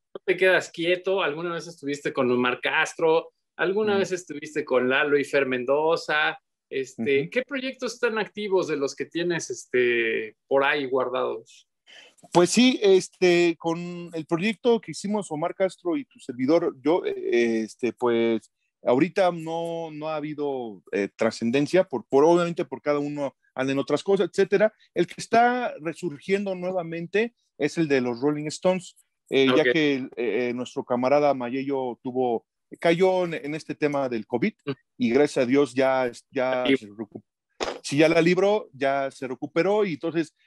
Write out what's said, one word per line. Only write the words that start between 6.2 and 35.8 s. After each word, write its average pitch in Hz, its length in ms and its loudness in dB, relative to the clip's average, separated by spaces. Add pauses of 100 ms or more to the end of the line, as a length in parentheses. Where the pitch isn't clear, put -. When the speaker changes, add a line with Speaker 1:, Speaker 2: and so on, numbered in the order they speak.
Speaker 1:
Este, 135 520 -2
Speaker 2:
Ujú. 170 80 -8
Speaker 1:
¿qué 254 140 -2
proyectos 254 520 -8
están 220 220 -2
activos 190 500 -2
de 151 100 -2
los 139 180 -4
que 135 100 -8
tienes, 170 440 -4
este, 117 880 -2 (100)
por 139 160 2
ahí 143 240 0
guardados? 123 840 -4 (600)
Speaker 2:
Pues 269 200 6
sí, 254 300 4
este, 175 800 4
con 175 540 -6
el 165 120 -8
proyecto 220 540 0
que - 120 -10
hicimos 202 380 -6
Omar 160 260 -4
Castro 175 420 -2
y 135 80 -6
tu - 140 -20
servidor, 135 600 0
yo, 151 240 2
eh, 117 580 0
este, 113 280 -4
pues, 117 580 0 (340)
ahorita 170 480 2
no, 165 600 -6
no 151 180 -10
ha 156 60 -4
habido, 139 640 -6 (120)
eh, 98 220 -2
trascendencia, 131 680 0
por, 120 240 -6
por, 139 160 4
obviamente, 170 420 2
por - 160 -12
cada 147 180 -2
uno 147 360 -6 (180)
anda 131 200 -2
en 139 60 0
otras 143 240 -2
cosas, 190 280 0
etcétera. 196 420 2 (200)
El 175 120 0
que - 120 -10
está 240 640 2
resurgiendo 180 760 -4
nuevamente 180 800 -4 (220)
es 147 200 -2
el 165 100 2
de 139 140 4
los 120 200 -2
Rolling 151 260 0
Stones, 185 480 -2 (340)
eh, 135 240 4
ya 151 100 6
Speaker 1:
Ok. 123 100 4
Speaker 2:
que, 147 220 2
eh, 131 140 -6 (400)
eh, 120 40 -2
nuestro 123 320 -8
camarada 139 480 2
Mayello 131 680 -4
tuvo, 123 440 -2 (340)
cayó 180 460 2
en, 170 80 -6
en 143 200 -8
este 156 220 -10
tema 143 340 0
del 113 160 -4
covid 123 280 -2 (120)
Speaker 1:
Mm. 143 60 -6 (260)
Speaker 2:
y 120 140 0
gracias 143 320 4
a - 20 2
Dios 131 300 2
ya, 131 340 2 (220)